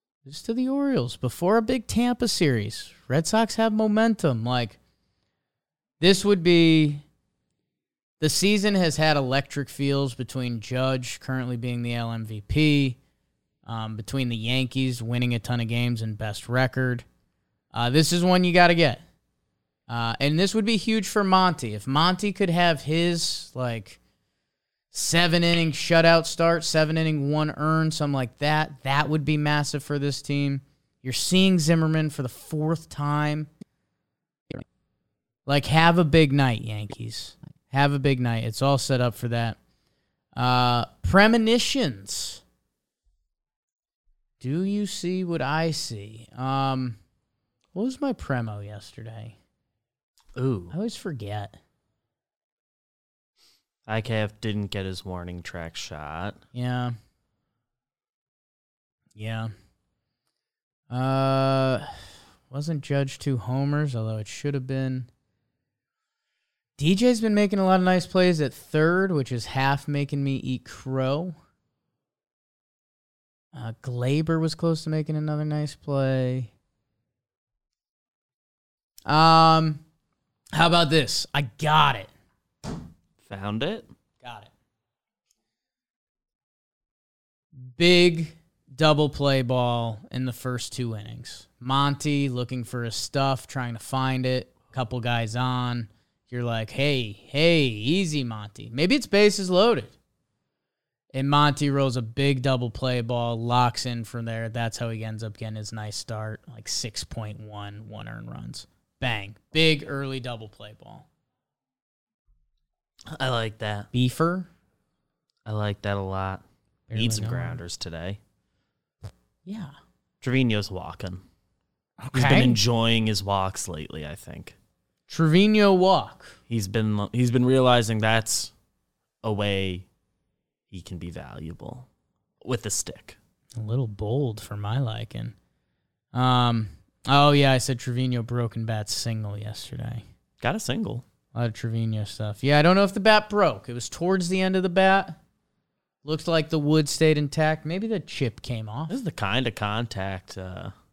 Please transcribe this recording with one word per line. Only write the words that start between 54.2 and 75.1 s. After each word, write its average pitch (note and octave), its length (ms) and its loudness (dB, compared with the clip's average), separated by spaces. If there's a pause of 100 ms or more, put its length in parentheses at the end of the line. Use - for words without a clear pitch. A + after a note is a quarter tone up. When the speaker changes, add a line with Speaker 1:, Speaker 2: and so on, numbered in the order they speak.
Speaker 2:
didn't G#2 260 -2
get F#2+ 200 -6
his F#2+ 180 -10
warning F2 380 -10
track E2 320 -12
shot. D#2 640 -10 (160)
Speaker 1:
Yeah. B2 400 -4 (2250)
Yeah. A2+ 340 -8 (1400)
Uh, C3+ 960 0 (680)
wasn't D3 320 -6
Judge C#3 360 -2
two C3 200 -2
homers, C#3 580 -2
although A2 220 -4
it G#2+ 100 -8
should - 260 -6
have B2+ 120 -6
been. C3 440 -4 (1700)
D D#3+ 180 2
J's A#3 260 4
been A3 140 2
making G#3 240 2
a F#3+ 60 2
lot F#3 160 6
of F3+ 40 2
nice F#3 220 4
plays F3+ 340 4
at C3 140 -2
third, F3 560 2
which C#3+ 220 -2
is A#2 140 -6
half C3+ 420 0
making C#3+ 340 -2
me C3+ 140 0
eat B2+ 280 -6
crow. C3+ 680 -4 (2250)
Uh, A#2 200 -10 (100)
Glaber C#3+ 580 0
was D#3+ 140 0
close E3 300 -2
to D#3 60 -6
making D#3 260 -2